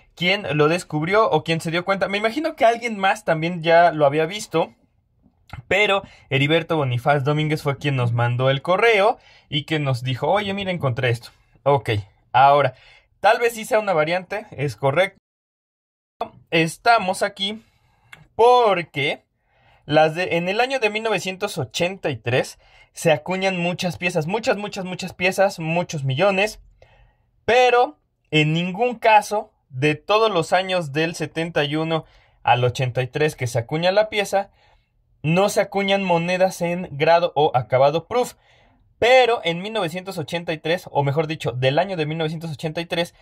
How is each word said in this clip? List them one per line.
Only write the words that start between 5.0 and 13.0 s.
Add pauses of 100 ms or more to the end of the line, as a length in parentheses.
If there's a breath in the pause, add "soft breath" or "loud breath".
Pero (280 loud breath)
Heriberto
Bonifaz
Domínguez
fue
quien
nos
mandó
el
correo (300 soft breath)
y
que
nos
dijo,
"Oye,
mira,
encontré
esto". (320)
Ok, (420)
ahora, (460 soft breath)